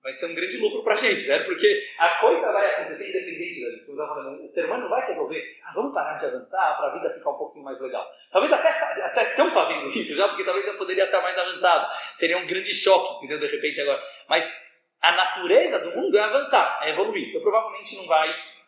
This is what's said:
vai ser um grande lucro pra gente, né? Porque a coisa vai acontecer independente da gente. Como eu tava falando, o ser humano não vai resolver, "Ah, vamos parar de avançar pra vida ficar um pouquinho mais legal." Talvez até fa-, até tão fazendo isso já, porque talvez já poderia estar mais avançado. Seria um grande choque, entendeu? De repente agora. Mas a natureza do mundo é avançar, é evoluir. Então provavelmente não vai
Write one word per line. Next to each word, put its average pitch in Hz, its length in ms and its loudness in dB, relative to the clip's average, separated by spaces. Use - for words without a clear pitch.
vai 135 120 -10
ser 170 140 -6
um 165 80 -8
grande 180 220 -6
lucro 214 240 -2
pra 214 140 2
gente, 214 320 0
né? 139 120 4
Porque 185 460 2
a 170 240 4
coisa 220 320 4
vai 202 200 2
acontecer - 360 -6
independente - 520 -6
da 160 80 -6
gente. - 160 -14
Como 143 140 -12
eu 151 80 -4
tava 147 80 -8
falando, 135 300 -12
o - 40 -16
ser 165 160 -2
humano - 180 -4
não - 60 -8
vai 247 180 0
resolver, - 580 -6
"Ah, - 100 -16
vamos 247 180 -4
parar - 220 -4
de - 100 -6
avançar 143 520 -2
pra 139 160 -2
vida - 200 -4
ficar - 180 -4
um - 60 -8
pouquinho 147 280 -12
mais 131 160 -10
legal." 120 280 -8
Talvez 254 220 4
até - 180 4
fa-, - 360 -2
até 170 260 0
tão 175 180 4
fazendo 139 380 0
isso 156 260 -4
já, 196 140 2
porque 190 160 -4
talvez 190 200 0
já 208 100 -4
poderia 190 280 0
estar 180 180 2
mais 180 160 -2
avançado. 175 560 2
Seria 170 220 0
um 180 80 -4
grande 180 280 -4
choque, - 440 4
entendeu? 143 220 -8
De 147 80 -2
repente 147 340 -4
agora. 139 200 0
Mas 160 200 2
a 170 100 8
natureza 185 680 2
do 175 120 -6
mundo 359 260 2
é 208 40 6
avançar, 214 640 2
é 156 80 -2
evoluir. 208 380 -2
Então 165 120 -4
provavelmente 208 560 -2
não 180 100 -12
vai 156 260 4